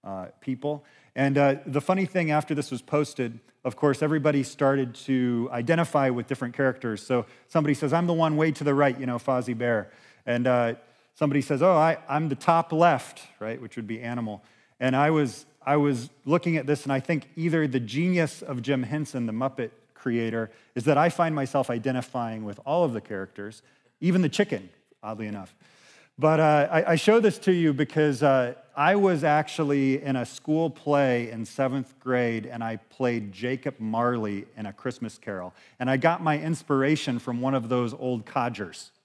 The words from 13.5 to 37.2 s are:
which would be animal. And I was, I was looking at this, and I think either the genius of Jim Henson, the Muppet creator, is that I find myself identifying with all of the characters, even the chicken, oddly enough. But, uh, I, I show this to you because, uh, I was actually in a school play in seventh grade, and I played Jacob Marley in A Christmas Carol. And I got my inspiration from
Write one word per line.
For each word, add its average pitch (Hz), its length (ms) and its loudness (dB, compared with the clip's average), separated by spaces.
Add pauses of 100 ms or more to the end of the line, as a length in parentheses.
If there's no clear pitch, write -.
which 113 140 -16
would 110 120 -8
be 113 120 -6
animal. 117 420 -8 (380)
And 131 160 2
I 147 160 4
was, 147 340 -2 (180)
I 143 140 2
was 139 320 0 (160)
looking 165 320 0
at 135 80 -4
this, 147 200 -2
and 147 60 -2
I 135 80 0
think 151 360 -4
either 160 320 0
the 131 120 -2
genius 156 640 -2
of 123 220 -8
Jim 131 180 0
Henson, 127 460 -4
the 110 40 -4
Muppet 123 380 -4 (240)
creator, 113 560 -4 (240)
is 123 120 -6
that 143 120 4
I 165 120 4
find 165 260 0
myself 135 340 -2
identifying 120 760 -4
with 101 200 -12
all 165 180 0
of 131 100 0
the 104 80 -4
characters, 101 600 -12 (380)
even 180 240 2
the 147 60 2
chicken, 110 420 -4 (320)
oddly 107 240 -8
enough. 101 260 -12 (640)
But, 151 220 4
uh, 151 320 4
I, 170 220 4
I - 20 6
show 214 240 4
this 214 200 2
to 190 120 2
you 165 220 4
because, 147 500 2
uh, 127 320 4 (200)
I 165 200 4
was 185 280 2
actually 143 760 2
in 135 140 -2
a 120 100 -2
school 160 460 -2
play 127 580 0
in 113 160 -8
seventh 135 540 -4
grade, 117 480 -2
and 117 160 -10
I 113 140 -6
played 117 540 -4
Jacob 123 460 -6
Marley 110 680 -2 (100)
in 107 80 -10
A 98 80 -10
Christmas - 460 -10
Carol. 92 340 -10 (260)
And 127 120 0
I 135 60 2
got 170 260 2
my 151 160 0
inspiration 143 800 0
from 120 200 -6